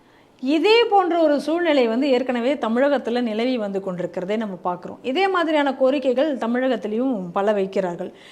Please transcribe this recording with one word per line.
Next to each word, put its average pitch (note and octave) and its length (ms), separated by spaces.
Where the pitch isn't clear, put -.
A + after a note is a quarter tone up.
இதே E4 440
போன்ற F4+ 380
ஒரு D4 180
சூழ்நிலை D4 480
வந்து C4 220
ஏற்கனவே B3 440
தமிழகத்துல B3 640
நிலவி A#3+ 380
வந்து G3 280
கொண்டிருக்கிறதை F3+ 500
நம்ம G#3 260
பார்க்கிறோம். F3+ 400
இதே F4+ 260
மாதிரியான D#4 440
கோரிக்கைகள் C4+ 640
தமிழகத்திலையும் A#3 840
பல G3+ 200
வைக்கிறார்கள். F#3+ 600